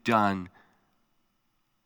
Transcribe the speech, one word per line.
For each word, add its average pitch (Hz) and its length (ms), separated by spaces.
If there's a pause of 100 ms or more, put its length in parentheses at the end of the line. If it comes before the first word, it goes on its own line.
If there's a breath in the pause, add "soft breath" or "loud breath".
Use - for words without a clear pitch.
done 101 460 (1400 soft breath)